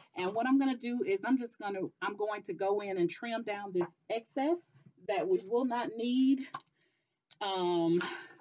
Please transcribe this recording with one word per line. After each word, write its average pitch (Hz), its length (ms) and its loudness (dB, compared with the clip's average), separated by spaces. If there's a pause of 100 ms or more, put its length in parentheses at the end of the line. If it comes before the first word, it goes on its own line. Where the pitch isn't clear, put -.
(140)
And 208 200 -4
what 233 120 0
I'm 269 120 6
gonna 262 180 2
do 240 300 -4
is 196 180 0
I'm 254 140 4
just 233 200 -6
gonna, 196 220 -4 (220)
I'm 202 160 -4
going 208 240 -2
to 196 100 -8
go 196 280 2
in 196 180 -4
and 175 100 4
trim 233 360 -4
down 202 280 -6
this 175 160 0 (220)
excess 269 480 -2 (500)
that 196 180 0
we 185 220 2
will 240 160 2
not 240 320 -2
need. 262 460 4 (1000)
Um, 175 600 2 (380)